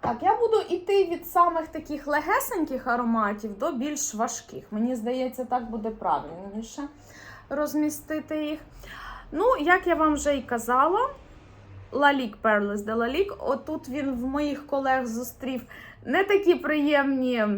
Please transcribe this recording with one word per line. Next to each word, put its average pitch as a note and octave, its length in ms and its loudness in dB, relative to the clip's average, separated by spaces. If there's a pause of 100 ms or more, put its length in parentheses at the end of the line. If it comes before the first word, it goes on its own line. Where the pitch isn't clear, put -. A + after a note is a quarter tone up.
Так, A#3 220 -2
я G4+ 140 4
буду A4 320 4
йти F#4+ 360 2
від E4+ 240 -6
самих E4+ 400 4
таких D4+ 380 -8
легесеньких D4+ 800 0
ароматів A3+ 720 0
до E4 140 0
більш C#4+ 420 -4
важких. G#3+ 560 -6
Мені A#3 260 0
здається, B3+ 480 -4
так A#3+ 260 -4
буде A3 200 -6
правильніше F#3+ 920 -6 (680)
розмістити D4+ 960 -2
їх. D4+ 160 -4 (720)
Ну, A4 280 4
як F4+ 260 4
я E4+ 80 6
вам D4+ 200 4
вже C#4+ 200 2
й B3+ 80 -2
казала, C4+ 680 2 (840)
Lalique C4+ 500 2
Perles G#3 340 2
de G#3 200 -4
Lalique. C#4 420 0
Отут D4+ 500 -4
він C4+ 240 -4
в B3 140 -4
моїх C#4+ 400 -2
колег C4 400 0
зустрів B3 560 -6 (420)
не E4 200 2
такі F#4+ 300 4
приємні C#4 920 2 (120)